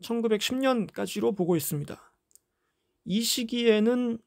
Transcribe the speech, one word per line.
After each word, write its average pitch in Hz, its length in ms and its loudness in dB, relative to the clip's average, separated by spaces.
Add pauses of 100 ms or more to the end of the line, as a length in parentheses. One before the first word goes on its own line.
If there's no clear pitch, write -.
천구백십 233 540 -2
년까지로 226 800 0
보고 175 240 2
있습니다. - 560 -6 (880)
이 196 180 -2
시기에는 233 1040 2